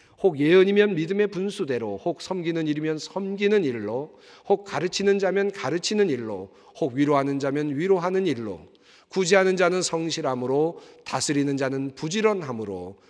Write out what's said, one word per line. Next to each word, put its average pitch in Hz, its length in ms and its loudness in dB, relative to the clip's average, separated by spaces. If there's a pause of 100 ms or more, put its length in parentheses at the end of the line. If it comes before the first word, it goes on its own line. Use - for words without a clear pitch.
(220)
혹 165 160 2
예언이면 190 560 6
믿음의 185 340 0
분수대로, 156 680 -4
혹 - 240 -6
섬기는 165 440 -4
일이면 156 320 -2
섬기는 202 640 0
일로, 120 540 -4 (320)
혹 196 160 2
가르치는 196 540 0
자면 196 340 0
가르치는 180 560 0
일로, 107 420 -4 (300)
혹 135 140 -2
위로하는 139 440 2
자면 143 380 -2
위로하는 185 500 0
일로, 113 340 -4 (480)
구제하는 190 480 4
자는 180 260 2
성실함으로, 151 1000 -2 (240)
다스리는 143 520 -2
자는 135 380 -4
부지런함으로, 131 1000 -4 (140)